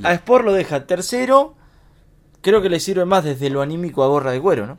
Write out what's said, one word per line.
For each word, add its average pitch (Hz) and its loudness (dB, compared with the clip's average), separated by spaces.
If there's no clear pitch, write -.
a 175 2
Sport 220 2
lo 208 2
deja 156 -2
tercero. 254 0
Creo 202 2
que 185 0
le 170 -2
sirve 185 -2
más 185 2
desde 139 -4
lo 139 -2
anímico 151 -4
a 131 4
Gorra 135 0
de 131 -4
Cuero, 151 0
¿no? 139 -14